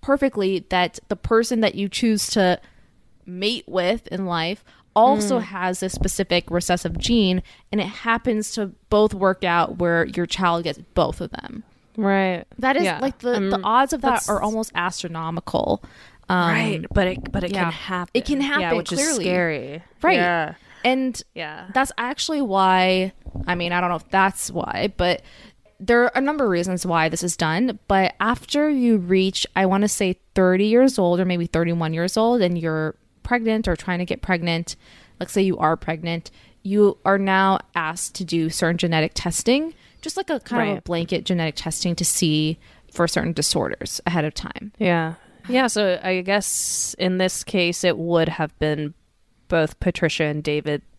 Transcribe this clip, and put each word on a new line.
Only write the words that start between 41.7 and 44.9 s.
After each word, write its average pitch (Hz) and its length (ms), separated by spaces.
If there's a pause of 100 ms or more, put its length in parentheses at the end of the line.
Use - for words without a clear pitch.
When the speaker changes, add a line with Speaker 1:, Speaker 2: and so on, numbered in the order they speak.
Speaker 1:
to 175 80
see 156 540 (340)
for 170 160
certain 170 240
disorders - 760
ahead 170 180
of 156 100
time. - 440
Speaker 2:
Yeah. 170 360 (340)